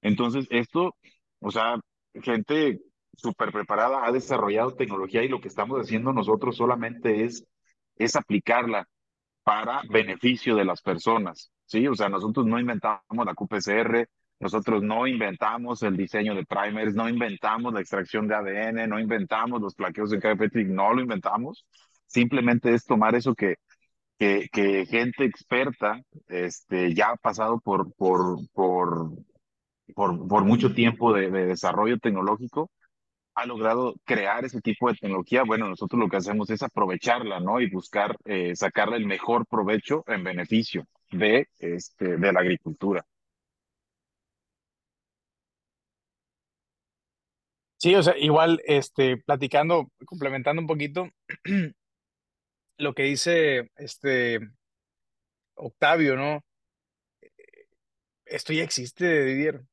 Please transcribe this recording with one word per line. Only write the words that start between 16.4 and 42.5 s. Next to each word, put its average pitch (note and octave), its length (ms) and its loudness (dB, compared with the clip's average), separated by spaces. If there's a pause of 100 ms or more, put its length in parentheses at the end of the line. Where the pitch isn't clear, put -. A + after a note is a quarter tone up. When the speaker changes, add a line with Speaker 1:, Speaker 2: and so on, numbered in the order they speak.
Speaker 1:
primers, G#2 500 -2
no A2+ 140 0
inventamos A#2 640 -2
la G2+ 80 -2
extracción G#2 460 -4
de G#2+ 80 0
A G#2+ 60 0
D G#2 280 -4
N, A2+ 180 -4
no G#2+ 120 -2
inventamos A2+ 640 -2
los G2 140 -6
plaqueos G2+ 380 -4
en G2 80 -2
caja G#2+ 140 2
Petri, G#2+ 300 0
no F#2+ 280 2
lo B2+ 80 2
inventamos. A2+ 640 -4 (420)
Simplemente A#2+ 680 2
es A#2+ 120 2
tomar A2 300 4
eso A#2+ 200 2
que, F#2+ 200 0 (600)
que, G2+ 340 2
que G2 340 2
gente A#2+ 400 0
experta, B2 760 -2 (260)
este, F2+ 680 -2
ya G#2+ 180 2
ha A#2+ 60 -2
pasado A2 420 -2
por, F#2+ 340 -2
por, F2+ 440 2 (160)
por, F2 580 0 (840)
por, F2+ 340 -2
por G2+ 160 4
mucho A#2 300 4
tiempo A#2 400 2
de, F#2+ 160 2
de F#2 160 0
desarrollo G#2 540 0
tecnológico, G#2+ 720 -4 (600)
ha A#2 120 -4
logrado A#2 580 0
crear A2 400 0
ese B2+ 160 -6
tipo A#2 300 0
de A#2 80 0
tecnología. G2+ 460 0
Bueno, A2 260 0
nosotros F#2+ 300 -4
lo G#2+ 100 2
que F#2+ 80 0
hacemos G2+ 320 -2
es A2 140 -4
aprovecharla, G#2+ 760 -2
¿no? G#2 220 0
Y A2 80 0
buscar, G2+ 560 -2
eh, F2+ 300 -2
sacarle G#2 420 -2
el A2 80 -2
mejor G#2+ 420 0
provecho A2 600 -2
en G2+ 160 -4
beneficio F2+ 640 -2 (260)
de, G#2+ 360 2 (120)
este, F2 580 -4
de F#2+ 160 2
la F2+ 80 4
agricultura. F2+ 640 -2 (4000)